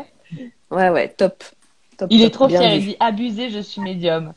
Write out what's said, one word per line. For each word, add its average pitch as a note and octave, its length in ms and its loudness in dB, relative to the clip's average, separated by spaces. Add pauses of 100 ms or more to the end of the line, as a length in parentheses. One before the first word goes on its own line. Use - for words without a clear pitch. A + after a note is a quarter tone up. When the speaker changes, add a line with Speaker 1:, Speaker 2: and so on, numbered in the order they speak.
(680)
Speaker 1:
Ouais, F#3 200 2
ouais, D3+ 200 0
top. - 340 -2 (540)
Top, F3+ 140 -6
Speaker 2:
Il A3+ 100 8
est A3+ 40 8
Speaker 1:
top. A3+ 80 0
Speaker 2:
trop C4+ 140 2
Speaker 1:
Bien - 120 2
Speaker 2:
fier, A#3 120 4
Speaker 1:
vu. G#3 60 2
Speaker 2:
il G3+ 100 -2
dit, « G#3 120 -8
Abusé, A3+ 500 -4
je G#3 100 -8
suis G3+ 220 -12
médium. » E3+ 560 -4